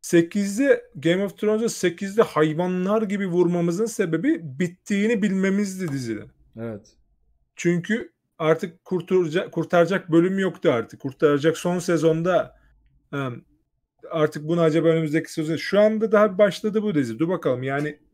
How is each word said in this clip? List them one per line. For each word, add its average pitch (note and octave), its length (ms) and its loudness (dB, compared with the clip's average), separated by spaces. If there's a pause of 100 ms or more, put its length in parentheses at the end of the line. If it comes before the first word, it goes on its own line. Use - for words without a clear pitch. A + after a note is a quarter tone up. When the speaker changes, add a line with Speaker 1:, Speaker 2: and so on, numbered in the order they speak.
Speaker 1:
Sekizde, G3+ 840 0 (100)
Game E3+ 300 0
of F#3+ 140 -8
Thrones'a G#3+ 300 0
sekizde G3 540 -2
hayvanlar F3+ 800 0
gibi G3+ 240 -4
vurmamızın F3 600 0
sebebi G3+ 560 -2
bittiğini F#3 800 -2
bilmemizdi F#3+ 720 -2
dizinin. A#2 380 -8 (300)
Speaker 2:
Evet. A2 260 -12 (680)
Speaker 1:
Çünkü F3 560 -2 (260)
artık D#3+ 460 0
kurtaracak, F3+ 680 0
kurtaracak E3+ 580 0
bölüm F3+ 280 4
yoktu F3+ 340 0
artık. A2+ 280 -4
Kurtaracak D3 580 2
son F3 200 -2
sezonda, E3 760 0 (560)
em, C3 320 -8 (680)
artık D3+ 380 -2
bunu E3+ 120 0
acaba D#3+ 280 4
önümüzdeki D#3+ 440 0
sezon, D#3+ 240 -4
şu F#3+ 240 0
anda G#3+ 320 2
daha G#3 260 2
başladı G#3 440 0
bu G#3 120 -2
dizi. A#2 240 -2
Dur D#3+ 100 0
bakalım C#3 340 -2
yani C#3+ 360 -4 (160)